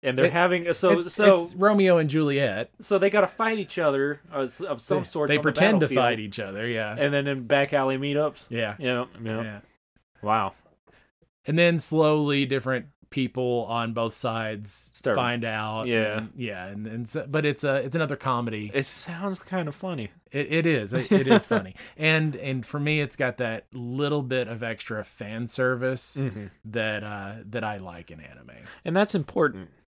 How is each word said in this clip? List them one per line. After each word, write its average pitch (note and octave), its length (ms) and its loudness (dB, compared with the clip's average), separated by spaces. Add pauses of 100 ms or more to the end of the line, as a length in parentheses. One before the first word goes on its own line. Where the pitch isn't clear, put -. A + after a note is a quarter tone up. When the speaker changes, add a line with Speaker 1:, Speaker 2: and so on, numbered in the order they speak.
Speaker 1:
And B2+ 140 0
they're C3+ 80 6
Speaker 2:
It, E3+ 60 4
Speaker 1:
having, E3+ 400 2
so, F3 280 4
Speaker 2:
it's, F3 140 -6
Speaker 1:
so F#3+ 300 8
Speaker 2:
it's F3 100 -12
Romeo F#3+ 440 6
and D#3 120 2
Juliet. C#3 600 0 (100)
Speaker 1:
So - 180 2
they G3 120 4
gotta G3+ 180 4
fight A3 300 -2
each F#3 200 -6
other C#3+ 420 2 (120)
of, C3+ 300 -4
of D3 180 -6
some D3 200 0
Speaker 2:
They, A#2+ 40 -6
Speaker 1:
sort D3 240 -2
Speaker 2:
they D3+ 80 4
Speaker 1:
on - 20 4
the D3+ 40 0
Speaker 2:
pretend F3+ 380 4
to D3+ 60 4
Speaker 1:
battlefield. C3 180 4
Speaker 2:
fight A#2 160 4
each G#2+ 200 -8
other, G2+ 260 -6
yeah. A2 320 -4
Speaker 1:
And C#3+ 160 2
then C#3 140 0
in C3+ 180 -4
back C#3 260 2
alley C3+ 260 0
meetups. C#3+ 500 -2
Speaker 2:
Yeah. A2+ 300 -4
Speaker 1:
Yeah, B2 260 -2 (180)
yeah. A2 200 -4
Speaker 2:
Yeah. G#2+ 180 -10 (600)
Speaker 1:
Wow. G#2+ 320 0 (920)
Speaker 2:
And D#3 140 0
then E3+ 220 6
slowly D3+ 680 2
different C3 400 -2 (240)
people B2 580 -2
on A2+ 240 -2
both A2+ 220 -2
sides A2 800 -6
Speaker 1:
Start B2+ 220 0
Speaker 2:
find A#2+ 280 0
out. A2 440 -4
Speaker 1:
Yeah. A2 300 2
Speaker 2:
And, G#2+ 180 -8
yeah. G2+ 300 -8
And, G#2 200 -10
and A2+ 220 -8
so, D3 200 -6
but D3+ 160 0
it's D3 200 0
a, C#3 120 2
it's C3+ 200 -2
another D3+ 200 0
comedy. A#2 560 -2
Speaker 1:
It C#3 140 -2
sounds F#3 540 -8
kind F#3 280 -4
of C#3+ 60 -10
funny. D#3 360 -8 (200)
Speaker 2:
It, C#3 220 -4
it E3 140 2
is. A#2 260 2
It, - 200 0
it F3+ 160 6
is A3 160 6
Speaker 1:
<laughs> - 0 -
Speaker 2:
funny. F#3+ 300 -2 (220)
And, D#3 400 2
and C3 280 -4
for - 160 -8
me, D3+ 200 0
it's C#3+ 160 -4
got B2+ 220 0
that A2+ 340 -4
little C3+ 500 -2
bit B2+ 260 -2
of A2+ 140 -8
extra A2+ 420 -6
fan A2 440 -10
service B2+ 720 -2
Speaker 1:
Mm-hmm. G#2+ 260 -6 (200)
Speaker 2:
that, G#2+ 380 -4
uh, G#2 300 -10 (160)
that A2+ 140 -6
I G#2+ 140 -4
like F2 340 -16
in D#2 80 -18
anime. C#2+ 300 -20 (340)
Speaker 1:
And E3 120 -4
that's G3+ 200 2
important C3 540 -2 (180)